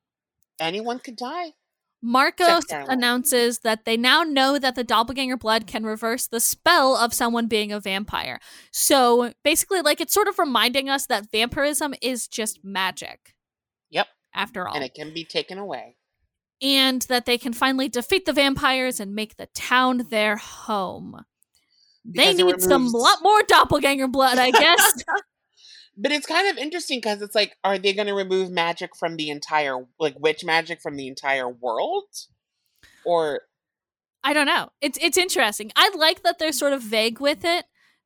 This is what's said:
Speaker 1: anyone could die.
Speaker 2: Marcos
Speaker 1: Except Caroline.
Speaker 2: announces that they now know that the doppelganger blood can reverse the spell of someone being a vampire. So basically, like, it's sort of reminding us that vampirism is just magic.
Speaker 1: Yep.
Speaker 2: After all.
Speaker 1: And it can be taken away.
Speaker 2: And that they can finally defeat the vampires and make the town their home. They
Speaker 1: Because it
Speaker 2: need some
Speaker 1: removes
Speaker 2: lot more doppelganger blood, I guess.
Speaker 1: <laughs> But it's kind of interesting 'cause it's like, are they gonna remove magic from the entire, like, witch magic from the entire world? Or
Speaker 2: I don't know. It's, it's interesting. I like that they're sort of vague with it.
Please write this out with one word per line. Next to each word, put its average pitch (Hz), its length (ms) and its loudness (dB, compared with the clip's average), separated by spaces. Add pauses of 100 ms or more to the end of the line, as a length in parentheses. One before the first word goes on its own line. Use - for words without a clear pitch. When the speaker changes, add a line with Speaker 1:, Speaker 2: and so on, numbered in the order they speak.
(580)
Speaker 1:
anyone 214 400 -6
could 247 180 -18
die. 311 380 -8 (480)
Speaker 2:
Marcos 277 440 2 (180)
Speaker 1:
Except - 40 -12
Caroline. 262 300 -4
Speaker 2:
announces 247 600 0
that 220 260 -2
they 226 120 0
now 254 260 4
know 285 360 2
that 262 160 -2
the 247 100 -4
doppelganger 254 520 0
blood 220 300 0
can 220 180 -8
reverse 226 420 -6
the 233 140 -4
spell 269 560 2
of 233 160 0
someone 233 340 -2
being 208 260 -2
a 208 80 -4
vampire. 190 600 -6 (320)
So 240 640 4 (100)
basically, 330 380 0
like, 294 180 2
it's 330 140 -4
sort 415 140 4
of 403 100 -2
reminding 262 500 0
us 277 180 -2
that 214 240 -4
vampirism 277 720 -2
is 240 260 -6
just - 380 -8
magic. 190 720 -6 (560)
Speaker 1:
Yep. 170 160 0 (280)
Speaker 2:
After 190 320 -6
all. - 100 -6
Speaker 1:
And 143 80 -6
it 127 100 -12
can 151 180 -14
be 160 120 -10
taken 170 340 -8
away. 131 380 -12 (640)
Speaker 2:
And 262 400 0
that 247 240 -2
they 247 100 0
can 240 160 -6
finally 262 380 0
defeat 370 340 -2
the 311 80 0
vampires 262 640 0
and 202 160 -10
make 214 220 -8
the - 180 -14
town 254 540 0
their 214 280 0
home. - 880 -8 (800)
They 294 280 4
Speaker 1:
Because 359 60 2
it 359 80 4
Speaker 2:
need 359 160 2
some 370 100 4 (140)
Speaker 1:
removes 233 80 -2
Speaker 2:
lot 302 280 4
more 427 200 6
doppelganger 285 640 2
blood, 254 300 2
I 254 140 4
guess. 349 560 6
Speaker 1:
<laughs> 330 40 -4 (880)
But 247 120 0
it's 294 140 -2
kind 359 220 2
of 349 80 -2
interesting 302 460 -6
'cause 208 180 -4
it's 208 140 -8
like, 208 280 0
are 196 160 0
they 196 140 0
gonna 202 220 -2
remove 190 360 -2
magic 170 460 -4
from 170 200 -4
the 156 120 -6
entire, 143 580 -4 (120)
like, 143 200 -2
witch 151 260 -2
magic 165 360 -2
from 151 160 -10
the 135 100 -12
entire 135 420 -4
world? 127 600 -4 (960)
Or 160 380 0 (840)
Speaker 2:
I 269 80 0
don't 294 140 2
know. 294 240 0 (100)
It's, 294 200 -4
it's 311 180 0
interesting. 240 580 -2
I 349 180 6
like 320 300 0
that 349 140 0
they're 320 140 -2
sort 285 220 -2
of 269 80 -4
vague 226 380 -2
with 285 240 -2
it. 339 200 0 (420)